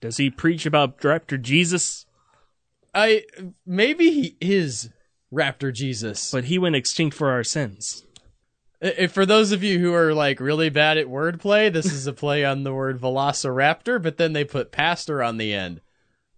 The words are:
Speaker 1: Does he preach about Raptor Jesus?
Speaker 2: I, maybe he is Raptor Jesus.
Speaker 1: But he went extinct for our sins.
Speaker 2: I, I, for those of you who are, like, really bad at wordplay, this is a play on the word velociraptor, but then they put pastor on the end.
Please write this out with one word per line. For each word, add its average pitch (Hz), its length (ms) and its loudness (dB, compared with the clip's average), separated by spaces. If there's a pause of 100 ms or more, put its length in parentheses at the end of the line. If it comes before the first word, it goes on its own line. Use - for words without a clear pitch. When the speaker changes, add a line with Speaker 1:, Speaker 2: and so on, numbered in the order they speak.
Speaker 1:
Does 117 160 -10
he 139 140 0
preach 165 360 -2
about 147 320 0
Raptor 147 420 -2
Jesus? 170 680 0 (880)
Speaker 2:
I, 214 300 2 (420)
maybe 285 460 2
he 294 300 -2
is 160 500 0 (420)
Raptor 139 400 -2
Jesus. 113 600 -6
Speaker 1:
But 127 140 -4
he 175 120 0
went 175 160 2
extinct 143 420 -2
for 143 140 0
our 123 140 0
sins. - 580 -6 (800)
Speaker 2:
I, 180 180 -2
I, 185 60 2
for 196 180 2
those 208 280 4
of 185 120 0
you 190 140 0
who 175 160 2
are, 165 180 4
like, 143 260 0
really 151 300 0
bad 151 300 2
at 147 80 -2
wordplay, 175 680 0
this 165 180 0
is 139 160 -6
a 139 60 -6
play 147 320 -2
on 139 180 0
the 135 120 -4
word 135 260 -4
velociraptor, 139 1000 0
but 160 160 -4
then 160 160 2
they 147 100 0
put 135 260 -6
pastor 151 520 -2
on 117 160 -2
the 107 160 -2
end. 90 260 -4 (580)